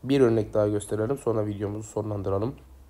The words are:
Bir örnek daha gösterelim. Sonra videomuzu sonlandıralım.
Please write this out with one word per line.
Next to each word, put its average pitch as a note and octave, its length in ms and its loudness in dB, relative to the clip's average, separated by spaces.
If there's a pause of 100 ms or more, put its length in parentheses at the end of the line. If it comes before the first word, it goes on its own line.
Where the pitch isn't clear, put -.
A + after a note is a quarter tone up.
Bir C3+ 180 4
örnek A2+ 320 4
daha G#2+ 140 4
gösterelim. G#2+ 500 -2
Sonra A2 280 0
videomuzu G#2 380 -6
sonlandıralım. G#2 720 -4 (340)